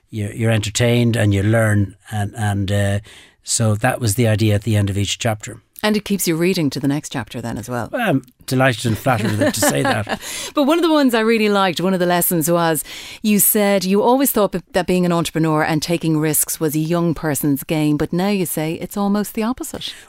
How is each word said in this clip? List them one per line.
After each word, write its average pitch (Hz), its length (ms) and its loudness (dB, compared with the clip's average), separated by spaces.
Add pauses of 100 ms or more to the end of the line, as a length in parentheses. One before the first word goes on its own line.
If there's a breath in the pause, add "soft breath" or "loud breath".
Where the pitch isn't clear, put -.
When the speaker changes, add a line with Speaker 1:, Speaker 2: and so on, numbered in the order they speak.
Speaker 1:
you're, 104 220 -6
you're 117 200 0
entertained 117 640 2
and 104 180 4
you 95 100 2
learn, 107 520 2 (160)
and, 104 240 -4
and, 101 360 -2
uh, 101 280 0 (440 loud breath)
so 107 320 0
that 127 240 0
was 107 160 0
the 120 120 2
idea 107 280 2
at 101 80 -2
the 110 120 0
end 101 140 2
of 98 80 -4
each 101 220 -4
chapter. 113 420 -6 (220)
Speaker 2:
And 214 120 2
it 208 80 -2
keeps 196 240 -2
you 165 80 2
reading 170 360 0
to 147 80 -6
the 139 80 -2
next 147 240 -4
chapter 120 300 -8
then 117 180 -6
as 110 100 -10
well. 120 220 -6
Speaker 1:
Well, 226 180 -2
I'm 135 140 0 (240)
delighted 127 400 2
and 110 100 0
flattered 110 400 0
that, 277 160 2
to - 60 -4
say - 240 2
that. - 360 -2 (180)
Speaker 2:
<laughs> - 180 -12
But 294 80 4
one 311 160 4
of 320 40 0
the 330 80 2
ones 277 220 4
I 240 60 4
really 220 300 2
liked, 196 300 2
one 185 140 0
of 185 60 0
the 175 80 0
lessons 170 420 0
was, 165 340 0 (380 loud breath)
you 208 160 2
said 202 460 2
you 196 180 2
always 254 300 2
thought 202 220 0
that 180 340 -4
being 180 180 2
an 175 60 2
entrepreneur 160 520 0
and 160 200 -2
taking 160 340 0
risks 151 420 -2
was 156 140 -2
a 156 60 0
young 170 340 0
person's 143 500 -2
game, 151 340 0
but 151 160 -2
now 185 160 0
you 190 180 -2
say 160 280 -4
it's - 220 -10
almost 202 380 -2
the 220 80 -2
opposite. - 500 -6 (160)